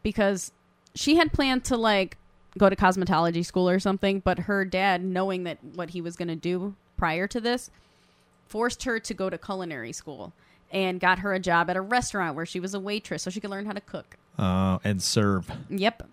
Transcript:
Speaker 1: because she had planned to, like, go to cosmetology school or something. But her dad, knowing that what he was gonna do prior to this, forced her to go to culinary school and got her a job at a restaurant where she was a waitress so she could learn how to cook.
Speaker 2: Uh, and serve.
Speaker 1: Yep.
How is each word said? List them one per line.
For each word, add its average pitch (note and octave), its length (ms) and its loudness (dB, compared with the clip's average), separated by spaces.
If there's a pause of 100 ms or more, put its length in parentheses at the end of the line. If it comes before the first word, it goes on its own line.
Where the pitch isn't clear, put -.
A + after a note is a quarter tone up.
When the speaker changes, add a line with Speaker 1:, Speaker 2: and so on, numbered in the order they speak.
Speaker 1:
because G3+ 480 0 (420)
she D4 220 4
had E4 160 4
planned C4 320 2
to, B3+ 120 0
like, G#3 400 2 (400)
go G3 140 8
to G3 60 0
cosmetology E3+ 680 4
school F3+ 240 2
or F#3 120 4
something. G3 400 0
But F3+ 200 0
her G3 240 0
dad, F#3 400 0
knowing F#3 400 -2
that E3+ 140 -8 (160)
what F3 160 -8
he F3+ 100 -10
was E3+ 140 -8
gonna E3+ 220 -6
do F3+ 400 -4 (200)
prior F3 300 0
to A#3 140 -4
this, A#3+ 300 -2 (760)
forced A#3 380 -4
her A3+ 160 -2
to - 140 -8
go F#3+ 140 -4
to F3+ 80 -6
culinary E3+ 560 -8
school - 400 -14 (400)
and F#3 280 -2
got F#3 200 4
her G3 140 0
a F#3+ 60 0
job F3 300 2
at F3+ 60 0
a F#3 40 -2
restaurant F#3+ 560 -2
where E3 100 -6
she F#3 140 -6
was F#3+ 120 -6
a G3+ 80 -4
waitress G3+ 440 -6
so F#3 60 -6
she G3 100 -8
could G3+ 100 -8
learn G3+ 160 -8
how G#3+ 60 -8
to G3+ 80 -8
cook. - 360 -14 (220)
Speaker 2:
Uh, F#2+ 460 2
and G2 180 -2
serve. G2+ 480 2 (200)
Speaker 1:
Yep. G#3 320 -2 (100)